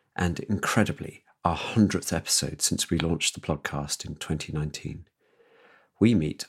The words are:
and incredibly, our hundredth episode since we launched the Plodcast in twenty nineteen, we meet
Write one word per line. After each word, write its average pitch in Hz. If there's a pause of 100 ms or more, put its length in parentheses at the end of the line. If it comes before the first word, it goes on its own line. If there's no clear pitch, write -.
(160)
and 87
incredibly, - (220)
our 85
hundredth -
episode -
since -
we 85
launched 82
the -
Plodcast 73
in 73
twenty -
nineteen, 76 (960)
we 113
meet 78